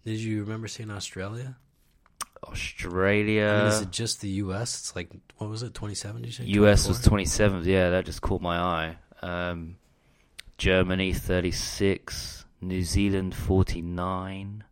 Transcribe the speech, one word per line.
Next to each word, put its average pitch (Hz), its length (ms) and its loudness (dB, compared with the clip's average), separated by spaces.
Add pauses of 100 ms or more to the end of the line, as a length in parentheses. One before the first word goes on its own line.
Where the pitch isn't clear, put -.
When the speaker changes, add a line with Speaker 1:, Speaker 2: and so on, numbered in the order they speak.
Speaker 1:
Did 110 160 -6
you 110 240 -4
remember 110 240 -8
seeing 107 240 -12
Australia? 107 640 -10 (880)
Speaker 2:
Australia. 104 1040 0
Speaker 1:
I 104 160 4
mean, 104 40 4
is 107 140 2
it 95 100 -6
just 113 300 -4
the 104 80 -8
U 98 240 -2
S? 110 260 -6
It's - 160 -10
like, 87 140 -8 (280)
what 107 120 -8
was 110 140 -10
it, 120 100 -12
twenty-seven, 104 480 -10
did 120 60 -10
you 117 60 -10
say? 123 120 -10
Speaker 2:
U 101 220 6
S 104 200 8
was 95 100 2
Speaker 1:
Twenty-four? - 120 8
Speaker 2:
twenty-seventh, 98 560 2
yeah, 92 240 4
that 90 160 0
just 90 160 -10
caught 90 200 -2
my 85 180 0
eye. 85 380 0 (260)
Um, 87 540 -6 (840)
Germany, 92 540 4
thirty-six. - 1300 -2 (160)
New 92 220 -2
Zealand, 95 500 0
forty-nine. 92 1400 -2